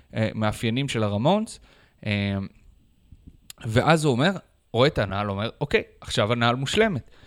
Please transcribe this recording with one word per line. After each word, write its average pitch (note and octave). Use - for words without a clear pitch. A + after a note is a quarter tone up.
אה, A2
מאפיינים A2+
של A#2
הרמונס. C3+
אה, G2+
ואז D3+
הוא D3
אומר, C3+
רואה B2
את D3+
הנעל, G2+
אומר, G#2
"אוקיי, -
עכשיו A2
הנעל A#2+
מושלמת." E3+